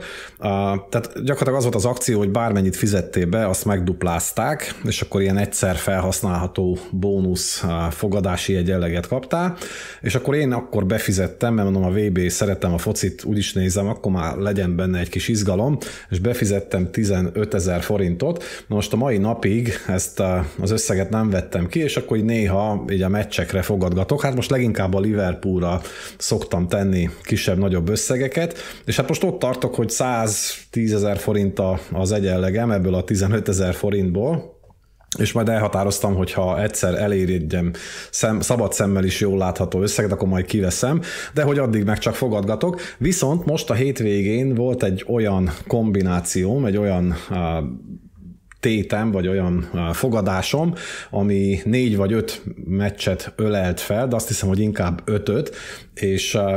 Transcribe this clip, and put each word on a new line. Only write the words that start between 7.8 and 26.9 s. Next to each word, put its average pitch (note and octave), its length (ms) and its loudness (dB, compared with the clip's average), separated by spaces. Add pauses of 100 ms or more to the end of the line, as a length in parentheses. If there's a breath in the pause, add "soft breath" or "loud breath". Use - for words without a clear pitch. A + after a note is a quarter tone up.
fogadási F#2+ 640 0
egy F2 120 2
jelleget F2 400 0
kaptál, E3+ 480 -2 (460 loud breath)
és - 140 0
akkor C#3 200 0
én D3 160 2
akkor A2 340 -2
befizettem, G2+ 680 0
mert G2+ 180 2
mondom, F#2 200 2
a F#2 80 2
V G#2 120 2
B, F#2 80 2 (100)
szeretem F#2+ 440 0
a E2+ 40 2
focit, G2+ 460 -2
úgyis G#2 300 -2
nézem, F#2+ 340 0
akkor G#2 240 -2
már E2 260 -2
legyen G2 380 0
benne F#2 240 0
egy F2 100 -4
kis - 180 -4
izgalom, G#2+ 500 2 (320 loud breath)
és F2+ 100 0
befizettem G2 720 0
tizenötezer F#2+ 920 0
forintot. G2+ 640 0 (240 loud breath)
Na G#2+ 80 -2
most G2+ 180 -2
a - 20 2
mai A#2+ 220 2
napig A2 560 0 (140)
ezt, - 320 -2
á, F#2 260 2 (160)
az F#2+ 100 2
összeget G2 380 0
nem A2 200 2
vettem F2+ 380 0
ki, E3 120 0
és D3+ 180 0
akkor A#2 200 0
így G#2+ 80 2
néha G#2+ 640 2
így G2 120 2
a F#2 80 2
meccsekre G2 520 0
fogadgatok. F#2 600 2
Hát C3 140 0
most B2 140 -2
leginkább G#2+ 440 2
a G2 60 2
Liverpoolra F#2 800 0 (360 loud breath)
szoktam F2+ 500 0
tenni F#2+ 420 2 (140)